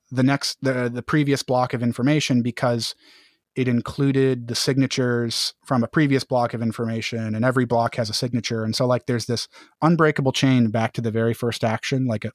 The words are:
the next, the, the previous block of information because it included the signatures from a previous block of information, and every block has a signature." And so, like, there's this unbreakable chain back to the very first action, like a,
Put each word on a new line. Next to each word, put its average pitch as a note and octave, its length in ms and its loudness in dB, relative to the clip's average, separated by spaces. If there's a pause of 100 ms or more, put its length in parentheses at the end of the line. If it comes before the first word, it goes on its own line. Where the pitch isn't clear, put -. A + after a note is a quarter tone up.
(100)
the B2+ 120 0
next, C#3 380 0
the, B2+ 300 0
the A#2+ 120 -6
previous C#3+ 400 0
block B2+ 300 0
of A#2+ 100 -4
information B2+ 600 2
because A#2+ 520 -2 (600)
it B2+ 120 0
included C3 800 0
the A#2+ 60 -6
signatures B2 1000 0 (100)
from B2 180 0
a A#2 60 -2
previous C#3 360 2
block A#2+ 280 0
of A#2 80 -6
information, A2+ 720 -4
and A2 80 -2
every B2+ 220 2
block A#2 300 2
has A2 160 -2
a G#2+ 40 -6
signature." A#2 500 -2
And A2 120 -2
so, B2+ 100 2
like, B2 200 0
there's A#2+ 180 -2
this A#2 240 -4 (320)
unbreakable D#3 520 4
chain B2+ 360 4
back A2+ 240 -2
to - 80 -6
the A#2 100 -2
very A2+ 220 0
first A#2 320 -4
action, C3 420 -2
like A2 200 -4
a, G#2+ 80 -8